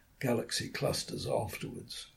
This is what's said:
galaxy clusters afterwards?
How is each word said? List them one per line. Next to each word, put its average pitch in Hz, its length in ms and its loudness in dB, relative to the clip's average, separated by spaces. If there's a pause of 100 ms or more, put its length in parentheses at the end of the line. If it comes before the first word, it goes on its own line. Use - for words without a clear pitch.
(200)
galaxy - 480 2
clusters - 580 0
afterwards? - 800 -2 (100)